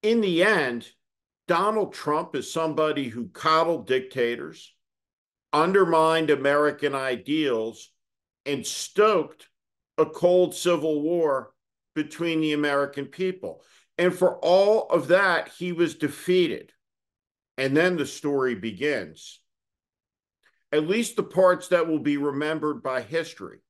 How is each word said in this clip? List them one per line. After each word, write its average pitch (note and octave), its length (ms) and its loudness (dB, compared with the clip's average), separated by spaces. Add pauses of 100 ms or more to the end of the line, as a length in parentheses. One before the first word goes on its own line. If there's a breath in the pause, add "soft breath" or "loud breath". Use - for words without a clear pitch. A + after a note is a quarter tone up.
In A3+ 200 2
the F3 200 2
end, C#3+ 480 0 (580)
Donald G3 440 0
Trump D#3 420 -4
is B2+ 160 -8
somebody D3+ 600 -2
who A#2 180 -10
coddled E3 580 0
dictators, C3 880 -4 (800)
undermined D#3+ 760 4
American C#3+ 640 2
ideals, B2+ 960 -4 (540)
and C#3 200 -6
stoked - 840 0 (480)
a - 80 4
cold F3+ 480 4
civil D#3 480 0
war D3+ 500 0 (420)
between D#3+ 460 -2
the D3+ 140 0
American C#3+ 500 -2
people. F#3 580 -8 (360 soft breath)
And F3+ 160 2
for F3+ 240 2
all G3 500 4
of D3 200 0
that, F#3+ 400 2
he F3+ 220 -10
was E3 240 -2
defeated. D#3 800 -2 (840)
And C3+ 180 0
then F3 220 2
the C3+ 80 -2
story C3 480 -2
begins. G#2 840 -8 (1300)
At D3+ 160 0
least A3+ 280 -2
the G#3 60 -2
parts F3+ 460 2
that E3+ 180 2
will D#3+ 120 -2
be C#3+ 180 -2
remembered D3 680 -4
by B2+ 200 -4
history. B2 560 -10 (120)